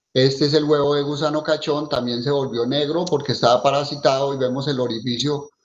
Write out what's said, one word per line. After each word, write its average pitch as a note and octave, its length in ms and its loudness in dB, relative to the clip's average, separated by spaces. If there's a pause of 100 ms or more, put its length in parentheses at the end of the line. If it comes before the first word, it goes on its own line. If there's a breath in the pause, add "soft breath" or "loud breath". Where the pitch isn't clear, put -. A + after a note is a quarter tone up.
(160)
Este C3+ 300 2
es C#3+ 100 0
el D3+ 80 4
huevo D3 320 2
de C#3+ 80 0
gusano D3+ 400 -2
cachón, D3+ 460 -2
también A#2+ 340 -2
se C#3+ 80 0
volvió A#2+ 340 0
negro D3 400 0
porque C#3 280 0
estaba B2 280 4
parasitado C#3 720 0
y C#3 40 -6
vemos C3 300 -2
el C#3 120 -2
orificio B2 680 -4 (160)